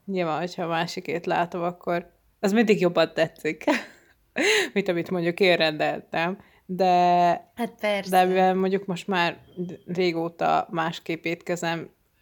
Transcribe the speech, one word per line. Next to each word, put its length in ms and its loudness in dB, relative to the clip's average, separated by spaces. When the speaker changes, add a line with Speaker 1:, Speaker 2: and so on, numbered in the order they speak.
Speaker 1:
nyilván, 340 -2
hogyha 240 -6
a 40 -6
másikét 580 -4
látom, 360 -2
akkor 500 -4
az 120 0
mindig 280 4
jobban 340 2
tetszik, 500 -4
<laughs> 560 -2
mint 140 -2
amit 220 -2
mondjuk 300 -2
én 160 4
rendeltem, 840 -2
de, 140 0
Speaker 2:
Hát 240 -6
persze. 300 -4
Speaker 1:
de 160 6
mivel 300 4
mondjuk 300 0
most 220 -8
már 300 0
régóta 840 0
másképp 540 -6
étkezem, 640 -6